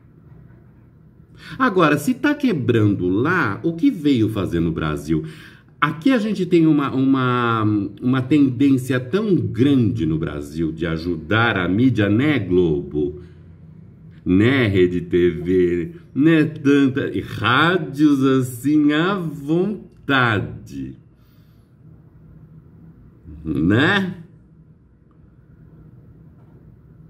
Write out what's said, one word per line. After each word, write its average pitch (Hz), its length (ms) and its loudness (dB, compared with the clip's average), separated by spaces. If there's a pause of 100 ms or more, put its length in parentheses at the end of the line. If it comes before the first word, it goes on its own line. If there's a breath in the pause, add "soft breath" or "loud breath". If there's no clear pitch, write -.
(1600 loud breath)
Agora, 180 400 2
se - 160 -2
tá 294 220 0
quebrando 113 720 0
lá, 117 560 0
o 170 100 -2
que 170 160 2
veio 143 400 2
fazer 85 300 -2
no 82 120 0
Brasil? 78 520 -2 (560 loud breath)
Aqui 151 320 0
a 254 60 4
gente 202 280 -4
tem 170 220 4
uma, 143 240 2
uma, 123 720 0 (380)
uma 123 200 0
tendência 135 800 2
tão 196 360 -2
grande 110 720 0
no 80 120 0
Brasil 76 540 -6
de 80 140 -6
ajudar 85 720 -2
a 90 100 -2
mídia, 107 420 2
né, 135 280 2
Globo? 80 840 -2 (1000 loud breath)
Né, 113 440 4
Rede 90 340 2
T 87 300 2
V? 87 600 0 (220 loud breath)
Né, 151 320 2
tanta, 135 640 0
e 90 100 -6
rádios 143 1040 0
assim 135 720 2
à 170 220 0
vontade. 139 1800 -4 (2500 soft breath)
Né? 127 720 0 (3000)